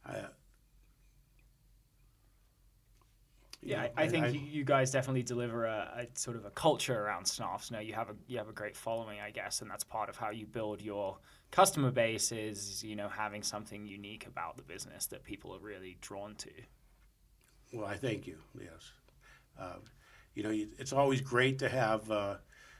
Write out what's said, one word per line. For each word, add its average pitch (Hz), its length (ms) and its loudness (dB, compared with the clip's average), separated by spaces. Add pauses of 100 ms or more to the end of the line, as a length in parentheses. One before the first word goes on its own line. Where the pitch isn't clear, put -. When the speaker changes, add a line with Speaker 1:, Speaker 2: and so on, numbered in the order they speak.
Speaker 1:
Uh, - 180 -4 (3500)
Speaker 2:
Yeah, - 80 -8
Speaker 1:
you - 60 0
know, 127 60 0 (160)
Speaker 2:
I, 156 40 6
I - 20 8
Speaker 1:
I, 160 40 4
Speaker 2:
think 165 180 6
Speaker 1:
I - 40 6
Speaker 2:
you, 143 100 2
you 147 240 -4
guys 135 280 6
definitely 131 320 2
deliver 120 420 0
a, 110 420 -2
a - 100 -12
sort 117 200 -4
of 101 80 -10
a 101 40 -8
culture - 480 4
around 101 280 0
Snarfs. 101 460 -2
Now 113 80 -4
you 110 140 -6
have 107 160 -2
a, 107 60 -8 (120)
you 123 100 -4
have 107 100 -4
a 110 60 -12
great 107 220 -6
following, 113 440 -4
I 104 120 -8
guess, 104 300 -4
and 104 80 -10
that's 98 140 -6
part 107 260 -2
of 104 60 -10
how 110 140 -2
you 110 160 -6
build 107 360 -4
your 101 360 -2 (340)
customer 156 400 8
base 113 400 4
is, 104 520 -4
you 107 120 -6
know, 104 140 -4
having 107 340 -4
something 104 420 -6
unique 101 420 -12
about 85 280 -8
the - 80 -16
business 82 440 -10
that - 160 -10
people 90 300 -10
are 92 60 -12
really 92 400 -12
drawn 104 360 -10
to. - 160 -14 (1200)
Speaker 1:
Well, 110 120 -4
I 101 100 -4
thank 107 320 -2
you. - 100 -12 (200)
Yes. - 340 -16 (680)
Uh, 90 200 -10 (560)
you 104 80 -4
know, 107 80 2
you, 107 260 0
it's 139 160 -6
always 135 280 6
great 131 380 4
to 135 100 2
have, 110 400 2
uh, 101 260 2 (440)